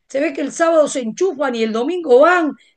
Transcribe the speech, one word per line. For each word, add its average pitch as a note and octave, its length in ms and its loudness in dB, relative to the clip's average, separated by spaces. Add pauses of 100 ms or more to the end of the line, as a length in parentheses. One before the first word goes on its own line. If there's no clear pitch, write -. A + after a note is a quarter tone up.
Se C4+ 120 -4
ve D#4 120 -2
que C#4+ 80 -8
el C4+ 120 -6
sábado E4 360 2
se C4+ 120 -6
enchufan C4+ 540 -4
y A3+ 80 -4
el A3 100 -4
domingo C4+ 480 2
van E4 320 4 (240)